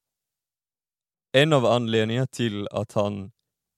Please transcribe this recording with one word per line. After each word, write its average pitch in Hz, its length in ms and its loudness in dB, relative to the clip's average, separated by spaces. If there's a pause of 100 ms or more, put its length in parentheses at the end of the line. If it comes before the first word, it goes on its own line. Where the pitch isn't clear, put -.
(1300)
en 151 220 4
av 127 120 4
anledningarna 113 640 0
till 104 440 -4
att 101 200 -6
han 101 400 -4 (460)